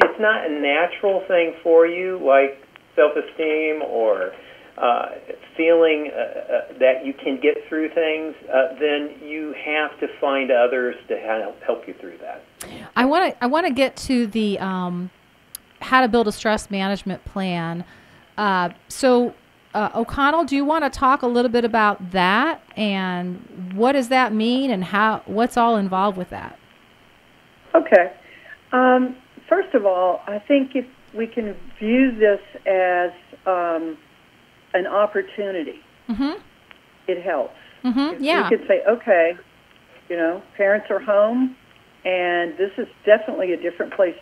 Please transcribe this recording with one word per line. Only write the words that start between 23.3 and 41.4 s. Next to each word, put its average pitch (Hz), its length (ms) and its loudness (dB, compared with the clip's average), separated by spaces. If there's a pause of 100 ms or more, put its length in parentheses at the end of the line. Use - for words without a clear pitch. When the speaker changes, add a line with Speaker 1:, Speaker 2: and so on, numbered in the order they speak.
Speaker 2:
what 233 180 2
does 269 180 0
that 254 220 2
mean 240 380 0
and 185 140 -2
how, 196 420 0
what's 220 300 -2
all 233 200 4
involved 190 400 0
with 180 140 -10
that? 98 260 -12 (1160)
Speaker 3:
Okay. 202 380 4 (600)
Um, 254 440 4 (320)
first 370 260 0
of 208 120 2
all, 185 400 2
I 208 120 -6
think 269 380 0
if 247 80 -2 (300)
we 220 120 -4
can 214 300 -6 (220)
view 247 340 2
this 208 280 4 (260)
as, 180 440 2 (360)
um, 165 500 -2 (760)
an 185 120 0
opportunity, 196 960 -4 (300)
Speaker 2:
Mm-hmm. 262 220 -4 (720)
Speaker 3:
it 175 160 -4
helps. 156 340 -4 (280)
Speaker 2:
Mm-hmm. 277 320 0
Speaker 3:
If - 40 -12
Speaker 2:
Yeah. 277 280 0
Speaker 3:
we - 80 2
could - 120 -12
say, 190 180 2
"Okay, 180 500 2 (760)
you 175 60 -4
know, 170 260 -2 (140)
parents 202 340 0
are 190 80 0
home, 226 580 2 (480)